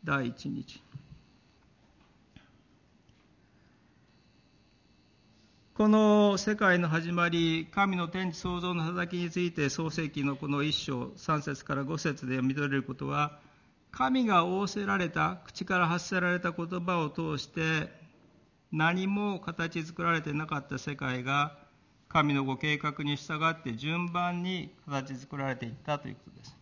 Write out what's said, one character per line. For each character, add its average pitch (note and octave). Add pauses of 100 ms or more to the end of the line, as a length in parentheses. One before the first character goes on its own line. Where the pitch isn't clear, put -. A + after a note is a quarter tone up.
第 C#3
一 A#2+
日。 - (4000)
こ G#3+
の G#3
世 G#3+
界 F#3+
の F3
始 E3
ま F3
り、 E3
神 G3
の E3+
天 F#3
地 D#3
創 F3+
造 F3+
の E3+
働 F3
き F3
に F3
つ F3+
い F3
て、 D3
創 D#3+
世 D#3
記 D3
の C#3
こ C#3+
の C#3+
一 D3+
章 B2
三 D3+
節 C#3
か C#3
ら C#3
五 D#3
節 C#3+
で B2+
読 C3
み C3+
取 D3
れ C#3
る C3+
こ C3+
と C3+
は、 D3 (520)
神 B3+
が F#3+
仰 F#3
せ G3+
ら G3
れ F3+
た、 E3
口 -
か F#3
ら F3
発 E3+
せ F#3
ら F3
れ F3+
た F3
言 E3+ (140)
葉 F3
を D3+
通 D#3
し -
て、 D#3+ (840)
何 E3+
も G3+
形 E3
作 E3
ら E3+
れ D#3+
て D3+
な D3+
か D#3
っ C3+
た C3+
世 C#3+
界 B2+
が、 C#3+ (520)
神 D3
の C#3
ご C3
計 D3
画 D3
に D3
従 D3+
っ D#3+
て B2
順 E3
番 F3
に F3+ (120)
形 C3+
作 C3
ら C#3
れ C3
て B2+
い A2+
っ - (120)
た D3
と -
い G#2
う -
こ -
と -
で -
す。 -